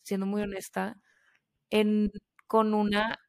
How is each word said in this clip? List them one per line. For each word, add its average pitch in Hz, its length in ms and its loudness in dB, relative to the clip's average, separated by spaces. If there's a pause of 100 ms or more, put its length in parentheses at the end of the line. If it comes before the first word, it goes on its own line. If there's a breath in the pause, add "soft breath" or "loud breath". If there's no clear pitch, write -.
siendo 190 240 -4
muy 208 160 -2
honesta, 190 580 -8 (720)
en, 214 400 2 (360)
con 220 280 2
una, 208 420 0 (120)